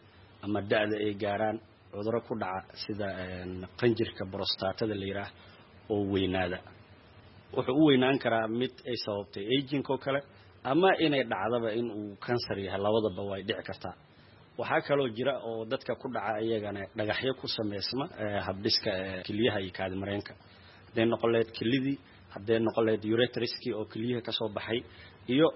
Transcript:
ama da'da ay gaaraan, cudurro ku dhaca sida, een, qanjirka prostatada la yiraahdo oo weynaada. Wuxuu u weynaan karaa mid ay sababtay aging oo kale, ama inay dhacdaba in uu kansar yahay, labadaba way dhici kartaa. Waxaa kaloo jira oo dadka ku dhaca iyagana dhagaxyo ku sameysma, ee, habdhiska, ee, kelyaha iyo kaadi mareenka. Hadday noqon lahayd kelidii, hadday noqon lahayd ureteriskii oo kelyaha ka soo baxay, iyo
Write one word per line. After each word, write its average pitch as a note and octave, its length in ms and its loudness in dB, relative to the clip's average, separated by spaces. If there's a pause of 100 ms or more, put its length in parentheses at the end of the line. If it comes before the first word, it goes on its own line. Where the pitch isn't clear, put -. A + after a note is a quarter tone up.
(400)
ama G#2 220 -2
da'da G#2+ 360 2
ay G#2 160 0
gaaraan, G#2+ 460 0 (280)
cudurro A2 320 -2
ku B2 140 -6
dhaca F#2+ 400 -6
sida, G2+ 320 -6 (120)
een, F#2 480 -8 (100)
qanjirka A2+ 500 2
prostatada G2 680 -2
la F#2+ 120 -4
yiraahdo G2 280 -6 (520)
oo G#2 240 0
weynaada. F#2 480 2 (920)
Wuxuu C3 240 0
u D#3 100 8
weynaan C3 320 8
karaa A2+ 300 2
mid B2 260 0 (120)
ay B2 100 -4
sababtay G2+ 500 -6
aging C3+ 400 0
oo C3 120 0
kale, C#3 220 0 (440)
ama E3 340 6
inay D3 260 4
dhacdaba A2+ 480 0
in A#2+ 180 0
uu G#2 260 -8
kansar A#2 420 -2
yahay, G2 220 -4
labadaba G#2 420 2
way G2 200 -6
dhici G2 200 -4
kartaa. - 320 -10 (600)
Waxaa B2+ 240 0
kaloo C#3+ 280 2
jira B2 320 -2
oo A2+ 240 -6
dadka A#2+ 300 -4
ku - 180 -8
dhaca G#2+ 300 -2
iyagana G#2 380 -2 (140)
dhagaxyo A2 400 0
ku - 140 -10
sameysma, G#2 560 -2 (140)
ee, G#2 220 -2
habdhiska, G2 500 -2
ee, F#2 320 -4
kelyaha G#2+ 380 0
iyo F#2+ 120 -8
kaadi F#2+ 240 -4
mareenka. G2+ 380 -4 (480)
Hadday A2+ 240 0
noqon A#2 260 2
lahayd A2+ 200 2
kelidii, C3+ 440 0 (340)
hadday G#2+ 280 0
noqon A2+ 260 2
lahayd A2 200 2
ureteriskii A#2 680 0
oo G#2+ 120 -4
kelyaha A2+ 380 -4
ka A2+ 100 -8
soo A2 160 -2
baxay, G#2+ 320 -4 (480)
iyo C#3 280 6